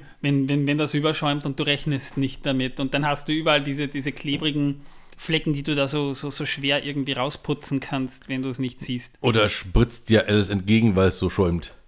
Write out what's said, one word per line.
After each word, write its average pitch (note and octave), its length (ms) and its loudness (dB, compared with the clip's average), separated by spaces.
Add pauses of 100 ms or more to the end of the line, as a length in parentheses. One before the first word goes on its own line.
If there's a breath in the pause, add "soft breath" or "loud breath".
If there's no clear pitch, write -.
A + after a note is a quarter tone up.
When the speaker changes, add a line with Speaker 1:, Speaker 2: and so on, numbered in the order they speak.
(200 loud breath)
Speaker 1:
wenn, C#3 280 0
wenn, C#3+ 180 2
wenn D3 120 2
das D3+ 160 0
überschäumt D3 520 0
und C#3 120 -4
du D3+ 60 -2
rechnest C#3+ 520 -2
nicht C3+ 280 -2
damit C3 360 -2
und C3+ 140 -2
dann C#3+ 120 0
hast C#3+ 220 -2
du D#3 40 0
überall D#3 300 2
diese, C#3 260 -4
diese C#3+ 240 -4
klebrigen C#3+ 680 -2 (340 soft breath)
Flecken, D#3+ 360 -2
die C#3+ 120 -4
du D3+ 100 0
da C#3 140 2
so, C#3+ 240 -2
so, C#3 180 -8
so D3 160 -6
schwer C#3 380 -2
irgendwie C#3 280 -4
rausputzen C#3 680 -4
kannst, - 480 -6
wenn C3 140 -4
du C3 80 -4
es A#2+ 100 -8
nicht B2+ 200 -6
siehst. - 400 -6
Speaker 2:
Oder A2 280 4
spritzt G#2+ 600 2
dir G#2 180 6
alles G#2 200 4
entgegen, G#2 460 4
weil F#2+ 140 6
es - 100 0
so F#2+ 120 2
schäumt. F2 420 0 (160)